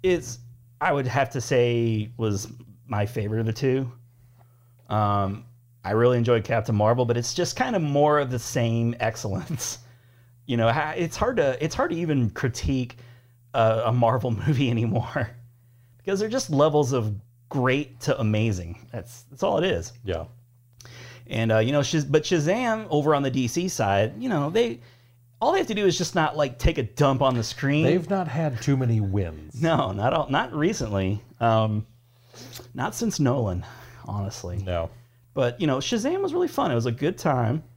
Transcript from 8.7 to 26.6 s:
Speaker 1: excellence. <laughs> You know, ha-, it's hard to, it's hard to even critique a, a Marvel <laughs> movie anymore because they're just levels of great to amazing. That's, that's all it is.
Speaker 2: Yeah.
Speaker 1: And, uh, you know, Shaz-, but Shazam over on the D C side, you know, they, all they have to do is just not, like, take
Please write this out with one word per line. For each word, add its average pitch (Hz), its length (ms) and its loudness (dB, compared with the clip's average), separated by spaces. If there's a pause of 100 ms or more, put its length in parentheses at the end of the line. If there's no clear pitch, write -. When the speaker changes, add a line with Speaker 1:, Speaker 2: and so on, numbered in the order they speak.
Speaker 1:
excellence. 117 840 -6
<laughs> - 40 -20 (600)
You 120 100 0
know, 113 120 4
ha-, 151 280 0
it's 170 180 -4
hard 233 220 0
to, 139 260 2
it's 165 120 -4
hard 330 160 0
to 170 40 -2
even 147 360 0
critique 127 680 -4 (560)
a, 110 320 2
a 113 80 2
Marvel 117 380 2
<laughs> 104 160 -2
movie 139 220 2
anymore 113 600 -2 (720)
because 196 200 -2
they're 220 80 0
just 254 220 -4
levels 147 420 4
of 107 240 0 (320)
great 131 540 0
to - 180 0
amazing. 107 720 0
That's, - 380 -14
that's 139 140 -6
all 196 160 0
it - 40 2
is. 92 300 -2 (100)
Speaker 2:
Yeah. 82 220 -4 (1000)
Speaker 1:
And, 113 260 0
uh, 110 60 6
you 117 120 2
know, 147 80 2
Shaz-, 143 320 0
but 151 120 4
Shazam 214 680 0
over 147 260 2
on 139 80 0
the 135 80 0
D 123 160 0
C 175 220 -2
side, 107 520 0
you 262 60 -6
know, 151 220 0
they, 226 320 0 (600)
all 269 120 2
they 392 40 2
have 359 100 0
to 226 60 -4
do 208 140 0
is 165 100 2
just 175 180 -4
not, 156 220 2
like, 139 220 0
take 175 180 2